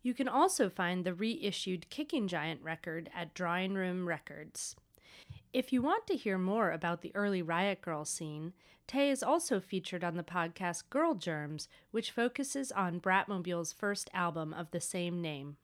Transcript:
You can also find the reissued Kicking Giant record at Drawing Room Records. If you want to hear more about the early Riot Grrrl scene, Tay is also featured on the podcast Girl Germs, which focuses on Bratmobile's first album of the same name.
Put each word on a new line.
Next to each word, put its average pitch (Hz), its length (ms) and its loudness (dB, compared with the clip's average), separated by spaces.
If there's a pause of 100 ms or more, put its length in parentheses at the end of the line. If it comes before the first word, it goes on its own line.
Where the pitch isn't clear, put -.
You 247 120 0
can 254 140 2
also 285 400 6
find 180 360 0
the 180 100 0
reissued 190 720 -2
Kicking 294 400 -2
Giant 156 340 -2
record 160 520 -6
at 170 200 -6
Drawing 180 400 0
Room 185 340 0
Records. - 680 -6 (760)
If 254 200 0
you 247 100 4
want 381 260 2
to 359 80 2
hear 196 200 0
more 190 340 4
about 170 320 0
the - 120 -10
early 202 280 2
Riot 180 380 2
Grrrl 151 260 -4
scene, 156 460 -6 (340)
Tay 277 240 4
is 269 120 2
also 277 380 2
featured 180 440 -4
on 170 120 0
the 175 60 -2
podcast 170 680 -2
Girl 311 240 4
Germs, 151 540 -4 (220)
which 226 200 -2
focuses 269 600 -2
on 180 300 0
Bratmobile's 180 720 2
first - 400 -2
album 165 400 0
of 165 180 -8
the 170 100 -2
same 175 420 -2
name. 143 420 -6